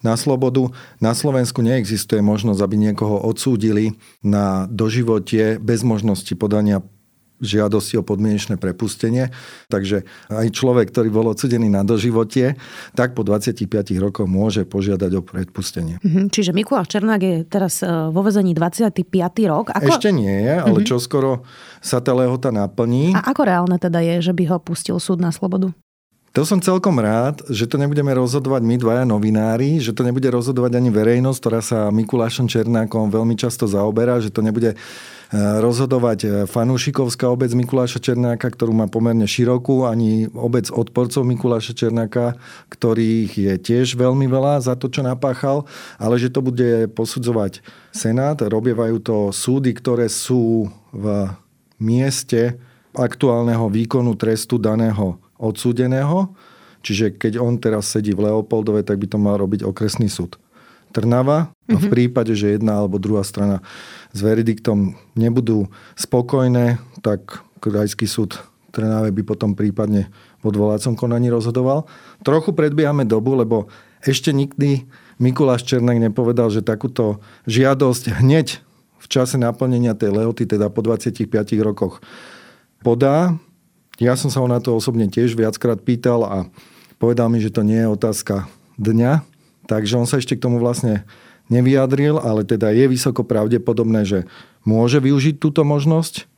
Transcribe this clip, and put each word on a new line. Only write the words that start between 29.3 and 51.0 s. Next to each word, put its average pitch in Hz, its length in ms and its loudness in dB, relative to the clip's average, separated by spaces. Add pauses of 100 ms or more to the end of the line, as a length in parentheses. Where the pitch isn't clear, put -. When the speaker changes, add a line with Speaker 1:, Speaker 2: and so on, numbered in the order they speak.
Speaker 1:
že 113 80 -2
to 123 160 -2
nebude 127 240 0
rozhodovať 123 480 0
ani 123 140 2
verejnosť, 120 500 2
ktorá 113 160 0
sa 107 320 0
Mikulášom 113 560 0
Černákom 110 640 0
veľmi 113 240 0
často 120 320 -2
zaoberá, 107 560 0
že 101 80 -4
to - 80 -4
nebude, 110 320 0
e, - 640 -14
rozhodovať, 117 880 0
e, 110 60 -2 (180)
fanúšikovská 123 800 -2
obec 123 240 0
Mikuláša 123 480 -2
Černáka, 120 480 -2
ktorú 117 240 -2
má 110 160 2
pomerne 113 400 0
širokú, 123 640 0
ani 110 400 0
obec 120 400 -2
odporcov 123 560 -2
Mikuláša 117 480 -2
Černáka, 117 640 -2 (320)
ktorých 113 640 0
je 98 240 0
tiež 123 400 0
veľmi 127 320 2
veľa 135 320 0
za 127 160 -2
to, 135 80 -6
čo 131 160 -4
napáchal, 135 640 -2 (320)
ale 110 160 0
že 123 160 0
to 131 160 -2
bude 120 480 0
posudzovať 113 640 -4 (320)
Senát. 135 480 -2
Robievajú 113 640 -2
to 113 140 -2 (180)
súdy, 127 400 -2
ktoré 120 320 -2
sú 113 640 0 (240)
v 101 320 -2 (560)